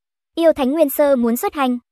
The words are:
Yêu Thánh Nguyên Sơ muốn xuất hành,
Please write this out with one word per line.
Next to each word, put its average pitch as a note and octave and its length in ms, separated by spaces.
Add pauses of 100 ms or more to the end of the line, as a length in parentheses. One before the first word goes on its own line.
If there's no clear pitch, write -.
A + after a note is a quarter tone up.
(360)
Yêu D#4+ 180
Thánh C4+ 180
Nguyên D4+ 180
Sơ C#4+ 260
muốn A#3 220
xuất - 160
hành, B3+ 240 (140)